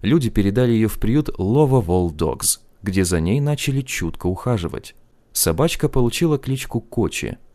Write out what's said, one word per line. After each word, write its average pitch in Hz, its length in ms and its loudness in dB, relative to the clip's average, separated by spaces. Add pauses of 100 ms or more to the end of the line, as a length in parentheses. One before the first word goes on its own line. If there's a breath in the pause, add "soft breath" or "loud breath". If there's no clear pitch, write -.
Люди 120 300 2
передали 110 420 2
её 110 160 4
в - 100 -6
приют 135 400 0
Лова 131 420 4
Вол 87 300 2
Догс, 76 500 -4 (220)
где 95 220 0
за 85 160 0
ней 98 200 0
начали 143 400 -2
чутко - 480 -6
ухаживать. 92 680 -4 (380)
Собачка 160 560 0
получила 147 500 2
кличку 131 420 -4
Кочи. - 580 -4 (160)